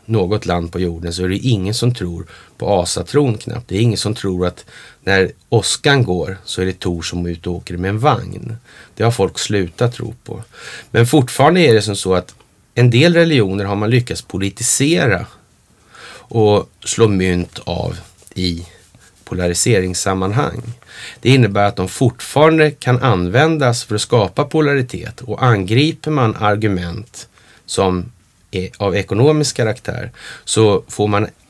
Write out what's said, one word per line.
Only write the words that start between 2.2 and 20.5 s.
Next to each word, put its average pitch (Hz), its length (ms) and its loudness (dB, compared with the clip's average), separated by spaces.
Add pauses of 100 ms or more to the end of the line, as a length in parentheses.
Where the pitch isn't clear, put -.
på 95 220 0
asatron 107 580 0
knappt. - 300 -10
Det 90 80 -4
är 101 40 2
ingen 113 180 2
som 107 160 -4
tror 90 320 -2
att - 180 -6 (400)
när 95 260 2 (180)
åskan 131 560 2
går 90 400 -4
så - 180 -6
är 92 40 0
det 92 120 -4
Tor 85 240 -4
som 87 240 -6
är 87 40 -4
ute 87 180 -8
och 87 80 -4
åker 87 200 -10
med 90 120 -4
en 104 100 -2
vagn. 113 580 -2 (380)
Det 104 100 -2
har 117 60 4
folk 98 280 0
slutat 104 560 -2
tro 117 200 -10 (100)
på. - 180 -12 (480)
Men 117 160 4
fortfarande 147 540 2
är 135 140 6
det 107 80 4
som 101 140 -4
så 95 180 -2
att - 200 -4 (400)
en 120 160 6
del 151 240 6
religioner 113 500 2
har 101 120 -4
man 104 140 -2
lyckats 123 320 0
politisera 104 1040 -2 (1040)
och 104 420 2 (140)
slå 110 240 2
mynt 92 560 0
av 87 340 -6 (380)
i 87 300 -4 (580)
polariseringssammanhang. 95 1400 -2 (580)